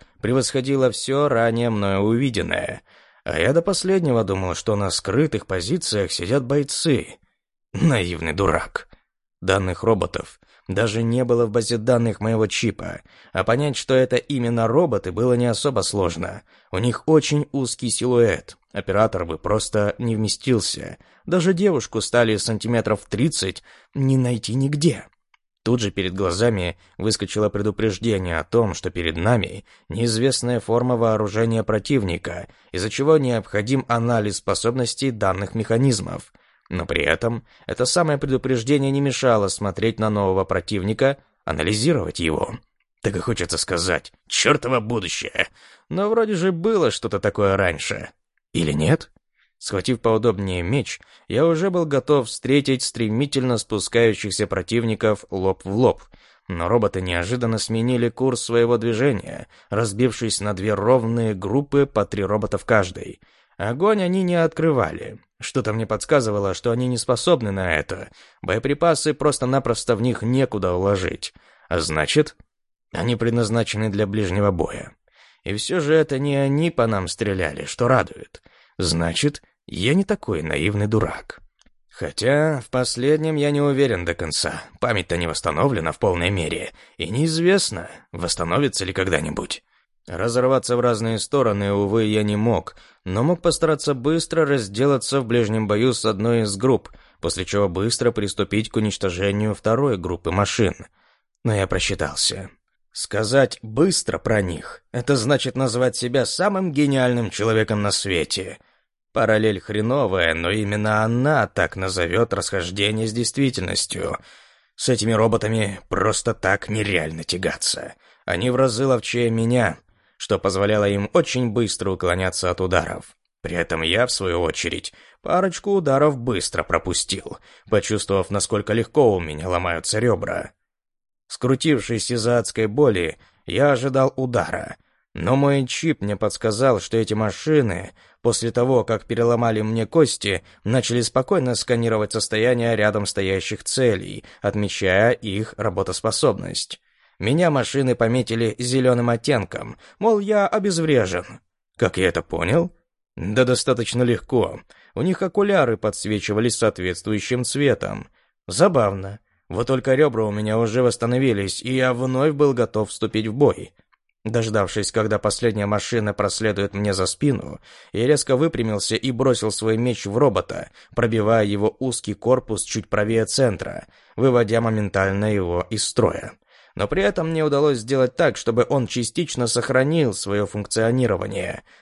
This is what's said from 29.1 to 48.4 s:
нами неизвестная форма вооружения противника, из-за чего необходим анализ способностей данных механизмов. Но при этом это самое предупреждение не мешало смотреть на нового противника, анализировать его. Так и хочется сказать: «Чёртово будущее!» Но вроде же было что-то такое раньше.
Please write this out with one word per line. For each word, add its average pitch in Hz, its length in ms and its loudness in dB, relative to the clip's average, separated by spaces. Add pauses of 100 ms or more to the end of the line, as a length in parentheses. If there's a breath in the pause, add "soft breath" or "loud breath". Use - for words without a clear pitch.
нами 101 500 0 (240 soft breath)
неизвестная 120 720 0
форма 120 360 0
вооружения 110 640 0
противника, 101 840 -2 (240 soft breath)
из-за 92 160 -4
чего 147 300 4
необходим 120 720 0
анализ 117 500 0
способностей 120 720 -2
данных 98 440 -2
механизмов. 113 800 0 (360 soft breath)
Но 85 180 -4
при 80 160 0
этом 110 420 0 (220 soft breath)
это 120 200 -2
самое 156 320 0
предупреждение 131 720 0
не 139 100 0
мешало 123 480 2
смотреть 104 520 -2
на 110 100 0
нового 98 340 2
противника, 107 720 0 (260 soft breath)
анализировать 104 720 0
его. - 400 -2 (440)
Так 98 140 -2
и 87 40 -4
хочется 92 380 -4
сказать: 87 540 -2 (140)
«Чёртово 131 540 0
будущее!» 104 680 -4 (400 soft breath)
Но 196 220 -2
вроде 220 240 0
же 180 160 0
было 175 400 2
что-то 101 300 -4
такое 98 360 2
раньше. 90 540 -2 (420)